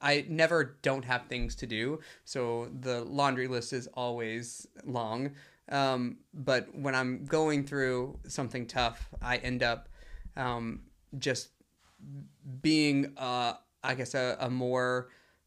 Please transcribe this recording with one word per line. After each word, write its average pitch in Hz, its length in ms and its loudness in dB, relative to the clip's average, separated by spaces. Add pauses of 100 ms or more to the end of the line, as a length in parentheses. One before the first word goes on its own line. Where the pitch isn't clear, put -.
I 143 260 4
never 160 540 4
don't 135 220 2
have 123 220 0
things 120 300 -2
to 127 120 -8
do, 120 320 -2 (240)
so 120 440 -2 (120)
the 123 240 -2
laundry 135 420 2
list 123 260 -2
is 123 220 -4
always 120 720 -4 (180)
long. 123 480 -2 (360)
Um, 131 480 0 (180)
but 131 400 0
when 139 220 0
I'm 127 300 0
going 156 380 4
through 135 640 0
something 123 400 -4
tough, 117 420 0 (140)
I 123 140 0
end 123 260 0
up, 117 260 2 (480)
um, 120 440 -2 (380)
just 127 320 -2 (1080)
being, 147 560 6
uh, 123 380 0 (280)
I 131 120 2
guess, 127 200 -4
a, 127 260 2
a 123 100 0
more, 127 600 2 (360)